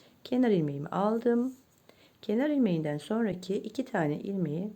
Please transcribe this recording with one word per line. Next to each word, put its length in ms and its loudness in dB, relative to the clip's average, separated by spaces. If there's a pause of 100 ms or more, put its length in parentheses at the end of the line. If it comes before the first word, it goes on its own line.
(240)
Kenar 260 2
ilmeğimi 380 0
aldım. 680 0 (680)
Kenar 280 2
ilmeğinden 480 2
sonraki 580 -2
iki 280 -6
tane 340 0
ilmeği, 580 -4